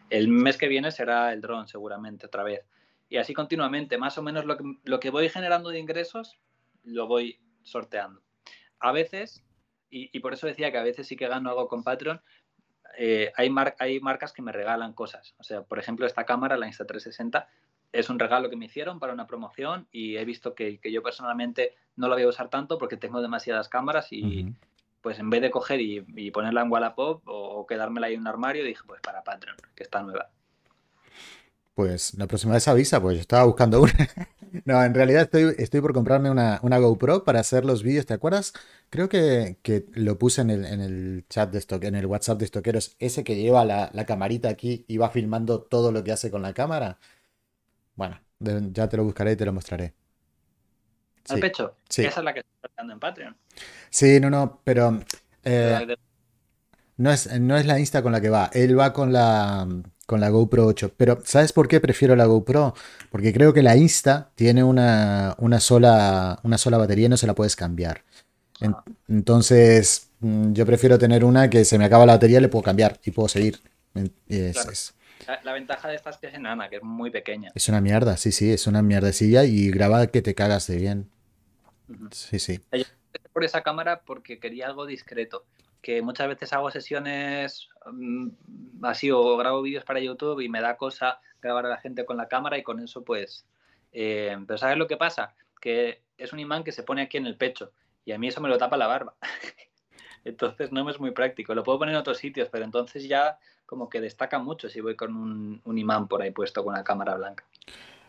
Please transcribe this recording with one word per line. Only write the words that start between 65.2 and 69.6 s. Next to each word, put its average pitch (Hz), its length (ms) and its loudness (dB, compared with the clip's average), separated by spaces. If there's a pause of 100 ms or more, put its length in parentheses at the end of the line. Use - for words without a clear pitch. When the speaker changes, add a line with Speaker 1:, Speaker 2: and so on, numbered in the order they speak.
Speaker 2:
una 117 220 4
sola, 104 840 6
una 113 140 2
sola 117 200 2
batería 107 280 4
y - 20 6
no 123 80 6
se 117 100 0
la 107 80 2
puedes 104 220 0
cambiar. 85 480 -6 (560)
En-, 107 160 0
Speaker 1:
Ah. - 80 -20 (240)
Speaker 2:
entonces, 113 1040 6 (100)